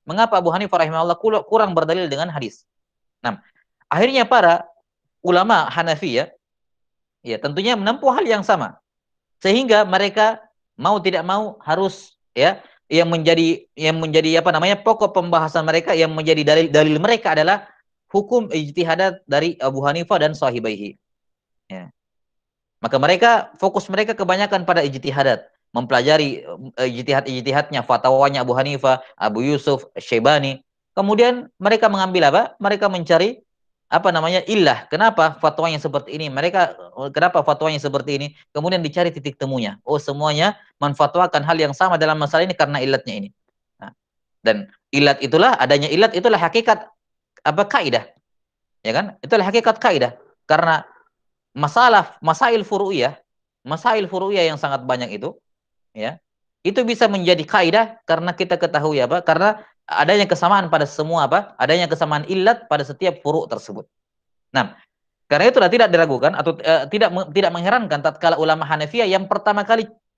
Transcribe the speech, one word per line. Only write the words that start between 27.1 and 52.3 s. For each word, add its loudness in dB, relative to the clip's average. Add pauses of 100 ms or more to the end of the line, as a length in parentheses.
fatwanya 2
Abu -2
Hanifah, 0 (160)
Abu -2
Yusuf, -2
Syaibani. 0 (320)
Kemudian 0
mereka 2
mengambil 2
apa? 4 (180)
Mereka -2
mencari, 0 (480)
apa 0
namanya, -2
illah. 0
Kenapa 0
fatwanya -2
seperti -6
ini? -8
Mereka, -2 (160)
eh, -12
kenapa 0
fatwanya -2
seperti -4
ini? -10 (260)
Kemudian -4
dicari -2
titik -10
temunya. -6
Oh, -2
semuanya -2 (220)
menfatwakan 0
hal 0
yang 0
sama 0
dalam 0
masalah 0
ini -4
karena -2
ilatnya -4
ini. -14 (520)
Nah, -20 (480)
dan -2 (240)
ilat 2
itulah, 4
adanya 2
ilat 2
itulah 2
hakikat, 0 (580)
apa, 0
kaidah. -2 (800)
Ya -4
kan? -4
Itulah 2
hakikat 0
kaidah. 0 (320)
Karena 2 (640)
masalah, 2
masail 0